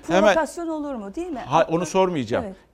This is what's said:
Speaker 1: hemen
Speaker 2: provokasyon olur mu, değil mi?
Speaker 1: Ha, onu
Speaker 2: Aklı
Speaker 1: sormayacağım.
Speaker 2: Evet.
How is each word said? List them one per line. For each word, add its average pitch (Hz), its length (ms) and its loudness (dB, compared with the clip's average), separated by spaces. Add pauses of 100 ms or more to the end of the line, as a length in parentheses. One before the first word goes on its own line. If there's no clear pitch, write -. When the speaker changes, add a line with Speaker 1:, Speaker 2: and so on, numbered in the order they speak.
Speaker 1:
hemen - 140 4 (140)
Speaker 2:
provokasyon 330 340 -2
olur 294 260 -6
mu, 202 200 -8
değil 349 160 -6
mi? 277 80 -8
Speaker 1:
Ha, 156 320 2
onu 165 60 0
Speaker 2:
Aklı 175 100 -2
Speaker 1:
sormayacağım. 147 580 0
Speaker 2:
Evet. 95 120 -12 (180)